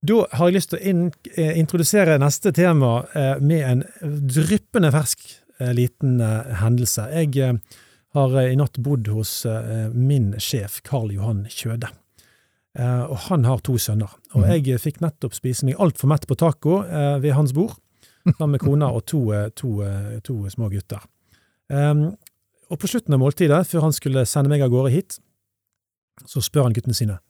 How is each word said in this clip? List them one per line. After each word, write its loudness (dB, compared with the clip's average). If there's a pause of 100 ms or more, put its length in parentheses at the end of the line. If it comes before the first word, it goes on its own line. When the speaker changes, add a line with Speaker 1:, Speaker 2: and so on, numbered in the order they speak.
Speaker 1:
Da 2 (140)
har 2
jeg 2
lyst -2
til -8
å -4
inn-, 0 (240)
eh, 0
introdusere 4
neste 2
tema, 4 (100)
eh, 0
med 2
en 2 (420)
dryppende 2
fersk, -2 (320)
eh, -2
liten, 0
eh, -2
hendelse. 0
Jeg, -2
eh, 2 (640)
har, 2
eh, 2
i 2
natt 0
bodd -2
hos, -4
eh, -4
min 2
sjef, -6
Karl -4
Johan -4
Kjøde. -8 (840)
Eh, -2
og -6 (120)
han 2
har 2
to -4
sønner. -2 (240)
Og 4
Speaker 2:
Mhm. 4
Speaker 1:
jeg, 2
eh, 0
fikk -6
nettopp -6
spise -4
meg 0
alt 2
for 0
mett 0
på 0
taco, 0
eh, -2
ved 0
hans 2
bord, -2 (600)
sammen 0
med 0
kona 2
og -4
to, 0
eh, 0
to, -4
eh, -6
to -6 (140)
små -4
gutter. -8 (680)
Ehm, 0 (540)
og -8
på -6
slutten -2
av 4
måltidet, 2
før -2
han 2
skulle 0
sende 0
meg 2
av 2
gårde 2
hit, -2 (1080)
så -6
spør 0
han 2
guttene -2
sine -4 (120)